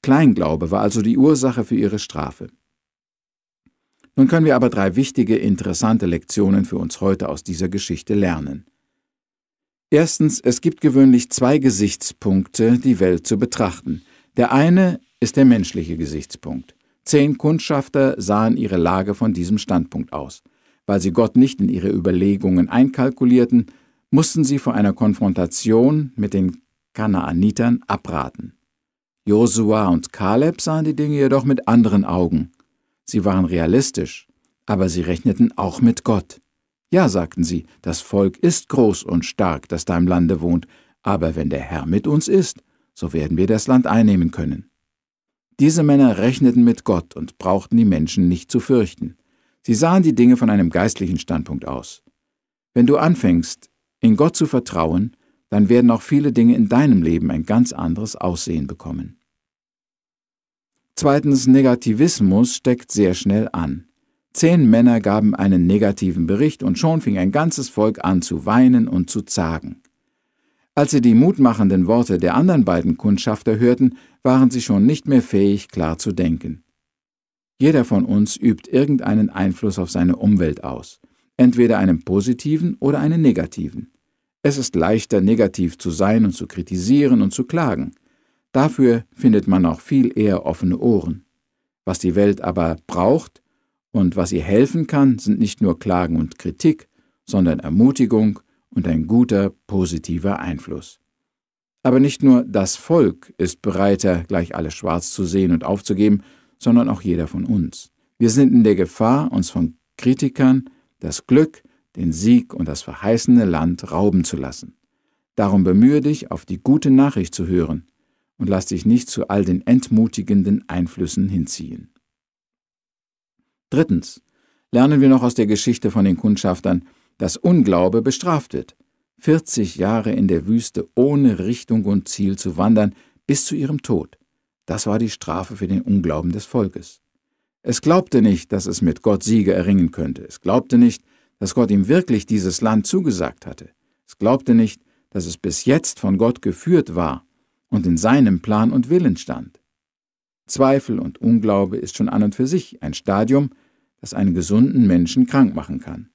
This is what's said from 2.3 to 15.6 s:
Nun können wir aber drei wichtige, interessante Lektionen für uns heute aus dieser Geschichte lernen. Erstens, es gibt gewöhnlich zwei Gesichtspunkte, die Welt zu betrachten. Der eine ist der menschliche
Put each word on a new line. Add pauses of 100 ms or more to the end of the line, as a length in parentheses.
Nun
können
wir
aber
drei
wichtige,
interessante
Lektionen
für
uns
heute
aus
dieser
Geschichte
lernen. (1200)
Erstens,
es
gibt
gewöhnlich
zwei
Gesichtspunkte,
die
Welt
zu
betrachten. (340)
Der
eine (200)
ist
der
menschliche